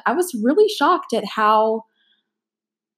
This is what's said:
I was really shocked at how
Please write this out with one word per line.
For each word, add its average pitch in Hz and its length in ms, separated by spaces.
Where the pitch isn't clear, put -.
I 214 80
was 349 320
really 370 240
shocked 285 460
at 208 100
how 220 600